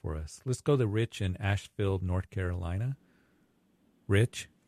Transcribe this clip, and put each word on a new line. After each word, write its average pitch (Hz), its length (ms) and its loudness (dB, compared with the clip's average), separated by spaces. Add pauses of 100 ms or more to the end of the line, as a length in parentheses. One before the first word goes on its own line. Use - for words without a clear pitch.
for 78 160 -6
us. 80 280 -10
Let's 127 180 -2
go 147 140 4
to 123 100 4
Rich 107 340 0
in 92 160 0
Asheville, 98 640 0
North 92 280 0
Carolina. 92 680 -4 (1120)
Rich? 107 400 2 (200)